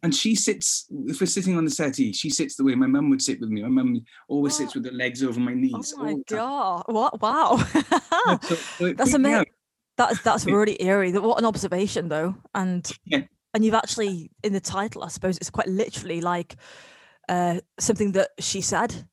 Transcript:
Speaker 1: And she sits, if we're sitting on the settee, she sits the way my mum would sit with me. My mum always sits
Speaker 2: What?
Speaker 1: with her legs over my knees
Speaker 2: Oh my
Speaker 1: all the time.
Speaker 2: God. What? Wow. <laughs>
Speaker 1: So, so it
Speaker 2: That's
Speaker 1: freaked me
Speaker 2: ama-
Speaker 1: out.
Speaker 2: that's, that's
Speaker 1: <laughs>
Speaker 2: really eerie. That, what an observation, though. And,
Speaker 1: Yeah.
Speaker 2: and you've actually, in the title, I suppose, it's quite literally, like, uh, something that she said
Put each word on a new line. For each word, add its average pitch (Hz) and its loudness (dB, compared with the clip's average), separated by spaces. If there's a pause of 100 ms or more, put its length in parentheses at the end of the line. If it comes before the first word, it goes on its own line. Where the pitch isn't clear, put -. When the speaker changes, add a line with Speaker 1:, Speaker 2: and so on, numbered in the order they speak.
Speaker 1:
And 170 2
she 220 2
sits, - -2 (220)
if - -4
we're 185 2
sitting 185 0
on 165 2
the 151 0
settee, 135 -2
she 147 -4
sits 139 -4
the 135 0
way 135 4
my 127 4
mum 143 2
would 135 4
sit - -2
with 117 -8
me. 107 -4
My 113 -6
mum 123 2 (240)
always 143 0
sits 135 -4
Speaker 2:
What? 131 -6
Speaker 1:
with 123 -10
her 127 -10
legs 123 -2
over 123 -2
my - 0
knees 131 -2
Speaker 2:
Oh 277 -8
my 302 -2
Speaker 1:
all 294 -4
the 269 -8
time. 427 -4
Speaker 2:
God. 226 -4
What? 226 0
Wow. 285 4
<laughs> 330 2
Speaker 1:
So, 170 -2
so - -4
it 180 0
Speaker 2:
That's 262 4
Speaker 1:
freaked 277 4
me 277 4
Speaker 2:
ama- 226 4
Speaker 1:
out. 170 0 (500)
Speaker 2:
that's, 233 2
that's - 2
Speaker 1:
<laughs> 196 4
Speaker 2:
really 214 4
eerie. 190 2
That, 190 0
what 226 2
an 226 2
observation, 190 0
though. 160 0 (180)
And, 185 -2 (200)
Speaker 1:
Yeah. - 0 (320)
Speaker 2:
and 220 2
you've 220 4
actually, 196 -2 (140)
in 214 0
the 196 0
title, 196 -6
I 175 -10
suppose, 185 -2
it's - -10
quite - -4
literally, 185 -4
like, 175 -4 (720)
uh, 180 0 (180)
something 208 0
that 190 2
she 196 -4
said 190 -2